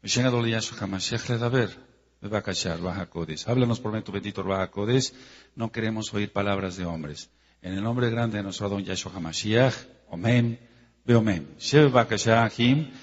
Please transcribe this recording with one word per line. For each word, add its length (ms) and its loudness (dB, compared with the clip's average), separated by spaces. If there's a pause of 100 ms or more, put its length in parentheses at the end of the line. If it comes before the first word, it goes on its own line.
Mashiach 260 2
Adonai 240 0
Yahshua 260 -6
HaMashiach 500 -6
ledaber. 400 0 (540)
Bebakashar, 580 -4
Ruach 260 -6
HaKodesh. 400 -8
Háblanos, 340 2
por 120 -6
medio 80 -4
de 60 -12
tu 60 -12
bendito 300 -6
Ruach 280 -2
HaKodesh. 420 0 (420)
No 160 -6
queremos 440 -6
oír 180 -2
palabras 460 -2
de 80 -6
hombres. 420 -8 (320)
En 140 -8
el 80 -4
nombre 260 0
grande 300 -2
de 60 -4
nuestro 240 -4
Adón 140 -2
Yahshua 320 -6
HaMashiach. 600 2 (360)
Amén. 480 2 (460)
Beomén. 540 2
Shebe 300 6
Bakashah 580 4
Ahim. 460 2 (100)